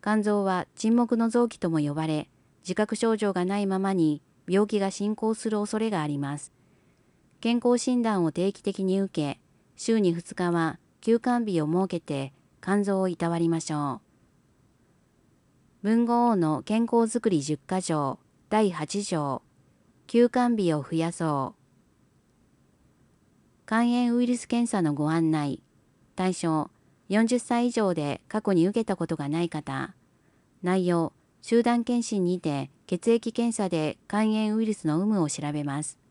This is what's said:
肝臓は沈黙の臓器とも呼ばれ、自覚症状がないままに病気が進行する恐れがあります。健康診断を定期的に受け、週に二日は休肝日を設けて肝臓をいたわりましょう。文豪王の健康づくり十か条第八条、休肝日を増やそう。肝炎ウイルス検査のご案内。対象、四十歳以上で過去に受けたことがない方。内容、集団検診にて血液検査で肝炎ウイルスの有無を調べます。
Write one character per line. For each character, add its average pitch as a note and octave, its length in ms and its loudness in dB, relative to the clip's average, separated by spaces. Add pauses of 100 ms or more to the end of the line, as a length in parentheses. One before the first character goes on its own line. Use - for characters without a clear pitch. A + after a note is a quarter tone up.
肝 G#3+ 180 2
臓 G#3 220 0
は F#3 320 -2
沈 A3+ 200 2
黙 A#3+ 220 2
の A3+ 120 2
臓 A#3+ 180 2
器 - 100 -10
と F3 120 -2
も D#3+ 100 0
呼 D3 140 0
ば D#3+ 140 -2
れ、 D3+ 220 -4 (340)
自 F#3 120 -6
覚 G#3+ 200 0
症 A3+ 200 0
状 G#3 160 -2
が F3+ 140 -2
な G3+ 140 -2
い G3+ 80 -2
ま F#3+ 120 0
ま G3 140 0
に D#3 280 2 (260)
病 G3+ 200 2
気 G#3 120 -2
が F#3+ 120 0
進 G#3 240 -4
行 A3 180 -2
す A3 160 -6
る G#3 100 -2
恐 G#3+ 200 -4
れ A3 100 -2
が F3+ 120 -2
あ D3+ 60 -2
り C#3+ 100 -4
ま C#3+ 200 -6
す。 - 140 -16 (920)
健 A#3 220 0
康 A#3+ 140 4
診 B3 240 0
断 G#3 240 2
を D#3 60 0
定 F#3+ 200 0
期 - 100 -18
的 G3 220 -4
に F#3+ 160 2
受 D#3 360 -2
け、 - 40 -20 (360)
週 A3+ 240 0
に F3+ 140 4
二 - 220 -8
日 F3 160 0
は E3 280 0 (220)
休 A3+ 180 4
肝 A#3+ 260 0
日 F3 160 0
を D3 60 0
設 F3+ 200 2
け F3 120 -4
て C#3 340 -6 (280)
肝 G3+ 220 0
臓 F#3+ 180 0
を F#3 60 0
い F3 80 -2
た E3+ 140 -2
わ E3+ 100 -2
り E3 100 4
ま E3 100 0
し D#3+ 140 -6
ょ C#3+ 320 -4
う。 - 40 -20 (1700)
文 A3+ 240 4
豪 A#3+ 240 2
王 A3 60 4
の D#3 280 2
健 A3 180 0
康 A#3 140 0
づ A#3 260 2
く A3+ 80 0
り D#3+ 120 2
十 D3 160 -2
か - 220 -4
条 D3 400 -2 (300)
第 G#3 220 2
八 E3 320 -6
条、 D3 380 -4 (680)
休 A#3+ 220 4
肝 A#3+ 280 2
日 F3 160 2
を D3 100 0
増 D#3+ 140 -4
や E3 140 -2
そ D3 440 -2
う。 - 40 -20 (2000)
肝 A3+ 160 2
炎 A#3+ 320 2
ウ B3 80 2
イ A#3+ 40 0
ル B3 80 0
ス - 120 -10
検 A#3+ 200 0
査 G3 140 0
の D3+ 120 2
ご D3+ 180 0
案 E3 180 2
内。 D3 320 -2 (540)
対 F#3 180 0
象、 D#3+ 380 -2 (360)
四 G#3+ 200 2
十 A#3+ 120 2
歳 A#3+ 280 0
以 A#3 40 0
上 G3+ 220 0
で C#3+ 340 -4
過 G#3+ 140 -4
去 G3+ 120 0
に E3+ 140 6
受 G#3 140 0
け - 20 -2
た F#3+ 120 -2
こ E3+ 120 -4
と E3 80 -4
が C#3+ 140 -6
な E3 120 -2
い F3 80 -2
方。 C#3 460 -8 (680)
内 F3+ 240 2
容、 E3+ 260 0 (280)
集 A#3 220 2
団 A#3+ 200 2
検 A#3+ 220 0
診 G3 200 0
に F3+ 160 0
て C#3 300 -4 (160)
血 F#3 240 0
液 A#3 200 2
検 A#3 240 -2
査 G3 140 -2
で D#3 280 -2 (120)
肝 G#3+ 240 0
炎 G#3+ 240 0
ウ A3+ 60 0
イ - 20 0
ル G#3+ 80 -2
ス - 140 -4
の D#3 120 2
有 G3 60 0
無 G#3+ 160 2
を D3+ 80 0
調 D3 220 -6
べ D3 120 -4
ま D3 200 -4
す。 - 160 -12 (120)